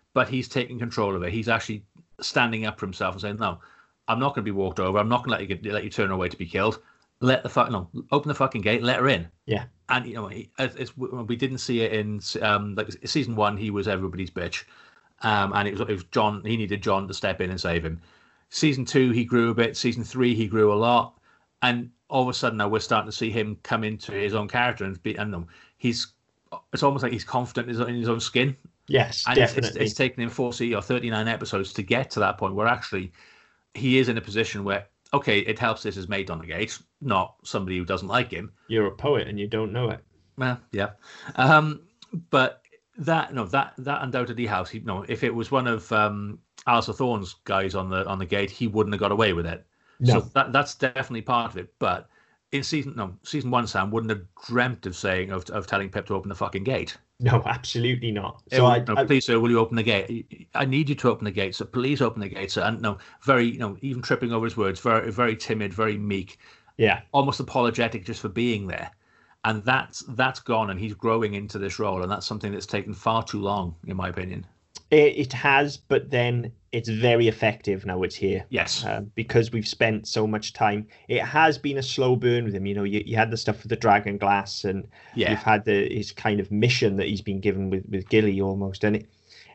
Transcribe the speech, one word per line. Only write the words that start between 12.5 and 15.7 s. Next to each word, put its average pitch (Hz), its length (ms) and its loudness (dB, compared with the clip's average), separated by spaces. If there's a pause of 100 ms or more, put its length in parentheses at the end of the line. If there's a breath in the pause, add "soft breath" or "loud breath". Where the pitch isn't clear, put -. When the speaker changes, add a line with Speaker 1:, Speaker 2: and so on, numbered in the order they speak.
Speaker 1:
like, 104 140 -4 (180)
season 117 300 -2
one, 104 200 2
he 104 140 -4
was 101 160 0
everybody's 95 440 -2
bitch. 87 340 -6 (580 soft breath)
Um, 101 300 2
and 101 160 0
it 98 40 -6